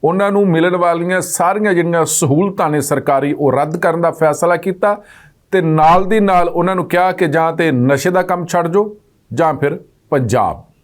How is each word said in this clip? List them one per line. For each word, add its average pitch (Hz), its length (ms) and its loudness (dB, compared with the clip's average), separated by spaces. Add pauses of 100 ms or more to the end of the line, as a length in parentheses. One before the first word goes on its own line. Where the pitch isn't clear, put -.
ਉਹਨਾਂ 190 280 0
ਨੂੰ 202 160 2
ਮਿਲਣ 175 280 2
ਵਾਲੀਆਂ 175 460 0
ਸਾਰੀਆਂ 196 520 -2
ਜਿਹੜੀਆਂ 170 320 0
ਸਹੂਲਤਾਂ 170 640 0
ਨੇ 151 120 -2
ਸਰਕਾਰੀ, 139 520 -2
ਉਹ 135 180 0
ਰੱਦ 151 260 -2
ਕਰਨ 170 240 0
ਦਾ 165 100 0
ਫੈਸਲਾ 160 460 0
ਕੀਤਾ 190 400 -2 (540)
ਤੇ 190 100 2
ਨਾਲ 160 440 4
ਦੀ 220 140 2
ਨਾਲ 180 300 2
ਉਹਨਾਂ 175 260 0
ਨੂੰ 175 100 -4
ਕਿਹਾ 180 260 0
ਕਿ 180 160 -2
ਜਾਂ 160 260 0
ਤੇ 160 180 0
ਨਸ਼ੇ 131 380 2
ਦਾ 180 120 0
ਕੰਮ 180 240 -4
ਛੱਡ 170 220 -2
ਜਾਓ 208 280 0 (380)
ਜਾਂ 156 200 0
ਫਿਰ 143 260 -4 (300)
ਪੰਜਾਬ। 110 540 0 (200)